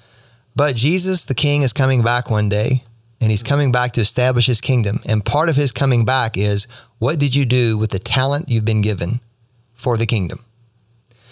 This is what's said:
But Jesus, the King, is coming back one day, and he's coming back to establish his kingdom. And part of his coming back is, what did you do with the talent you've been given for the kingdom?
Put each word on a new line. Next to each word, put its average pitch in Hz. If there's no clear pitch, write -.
But 139
Jesus, 175
the 131
King, 143
is 131
coming 131
back 120
one 104
day, 107
and 110
he's 104
coming 143
back 123
to 117
establish 123
his 120
kingdom. 110
And 107
part 160
of 143
his 143
coming 127
back 120
is, 104
what 147
did 139
you 139
do 120
with 107
the 95
talent 139
you've 113
been 107
given 101
for 120
the 110
kingdom? 98